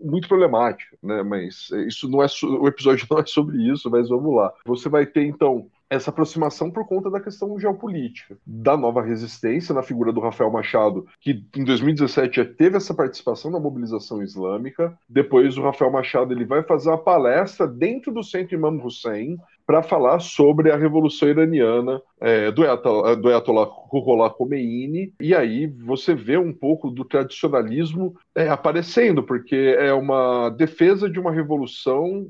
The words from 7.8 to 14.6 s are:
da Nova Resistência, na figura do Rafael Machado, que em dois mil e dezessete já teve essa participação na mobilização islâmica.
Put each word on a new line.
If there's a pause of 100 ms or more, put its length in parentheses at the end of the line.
da
Nova
Resistência,
na
figura
do
Rafael
Machado, (160)
que (120)
em
dois
mil
e
dezessete
já
teve
essa
participação
na
mobilização
islâmica. (120)